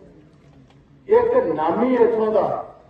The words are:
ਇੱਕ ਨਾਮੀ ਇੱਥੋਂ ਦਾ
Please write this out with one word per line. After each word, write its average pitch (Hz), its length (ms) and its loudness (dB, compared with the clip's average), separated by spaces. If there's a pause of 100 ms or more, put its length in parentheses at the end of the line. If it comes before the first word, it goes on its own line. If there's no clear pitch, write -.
(1080)
ਇੱਕ 240 280 2
ਨਾਮੀ 175 580 -2
ਇੱਥੋਂ 220 380 0
ਦਾ 180 320 -2 (260)